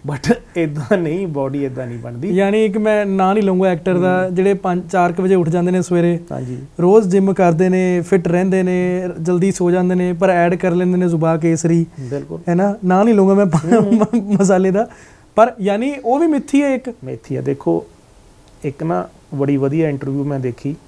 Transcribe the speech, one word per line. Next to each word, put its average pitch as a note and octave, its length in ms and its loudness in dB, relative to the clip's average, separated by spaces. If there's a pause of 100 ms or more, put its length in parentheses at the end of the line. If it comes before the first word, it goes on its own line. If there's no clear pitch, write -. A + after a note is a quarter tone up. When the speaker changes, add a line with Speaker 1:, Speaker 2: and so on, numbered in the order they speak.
(120)
Speaker 1:
but F3+ 280 0 (160)
ਇੱਦਾਂ D#3 420 -2
ਨਹੀਂ, F3 300 -4
body C#3 380 -4
ਇੱਦਾਂ B2+ 220 -8
ਨਹੀਂ A#2+ 120 -10
ਬਣਦੀ। A#2+ 320 -8
Speaker 2:
ਯਾਨੀ G3 340 2
ਇੱਕ G3+ 120 -2
ਮੈਂ G#3+ 280 0
ਨਾਂ F#3+ 280 0
ਨਹੀਂ G#3+ 100 2
ਲਊਂਗਾ F#3+ 240 2
actor F3+ 300 0
ਦਾ, F#3 280 2
Speaker 1:
ਹੂੰ। F#3 100 -6
Speaker 2:
ਜਿਹੜੇ F#3+ 180 2
ਪੰਜ F3+ 380 -4
ਚਾਰ F3 200 2
ਕੁ F3+ 120 -4
ਵਜੇ F#3+ 120 4
ਉੱਠ E3+ 140 2
ਜਾਂਦੇ F3 220 0
ਨੇ F#3 100 0
ਸਵੇਰੇ, E3+ 380 0 (120)
Speaker 1:
ਹਾਂਜੀ। B2+ 260 -8 (240)
Speaker 2:
ਰੋਜ਼ F#3+ 280 6
ਜਿਮ F#3+ 240 2
ਕਰਦੇ F3+ 360 2
ਨੇ, F3+ 320 0
fit F3 260 0
ਰਹਿੰਦੇ F#3 360 0
ਨੇ, F3+ 400 -2 (180)
ਜਲਦੀ F3+ 300 2
ਸੋ F3 200 0
ਜਾਂਦੇ F3+ 240 0
ਨੇ, F3+ 180 0
ਪਰ F#3+ 160 0
ਐਡ F3 260 2
ਕਰ F3+ 160 -2
ਲੈਂਦੇ F3+ 260 2
ਨੇ F3+ 120 0
ਜ਼ੁਬਾ E3 280 0
ਕੇਸਰੀ। E3 480 2 (140)
Speaker 1:
ਬਿਲਕੁਲ। C#3+ 400 -8 (100)
Speaker 2:
ਹੈ E3+ 60 2
ਨਾ? G3+ 200 0 (100)
ਨਾਂ F#3 200 4
ਨਹੀਂ A#3 100 4
ਲਊਂਗਾ G3 180 4
ਮੈਂ G3+ 120 4
Speaker 1:
ਹੂੰ। F3 480 2
Speaker 2:
ਮ-, G#3 460 0
ਮਸਾਲੇ F#3+ 320 4
ਦਾ, A3 160 0 (480)
ਪਰ A#3+ 260 4
ਯਾਨੀ A3 340 -2 (100)
ਉਹ B3+ 140 2
ਵੀ E4+ 80 2
ਮਿੱਥੀ C#4+ 360 0
ਹੈ C4+ 120 0
ਇੱਕ। B3 180 -8 (100)
Speaker 1:
ਮਿੱਥੀ C3 320 -10
ਆ। C3 60 -6
ਦੇਖੋ, C#3 440 -2 (800)
ਇੱਕ D3+ 200 -8
ਨਾ F3+ 260 -4 (260)
ਬੜੀ C#3 220 0
ਵਧੀਆ D3 320 0
interview C3+ 340 -6
ਮੈਂ C#3+ 160 -6
ਦੇਖੀ B2+ 360 -8 (120)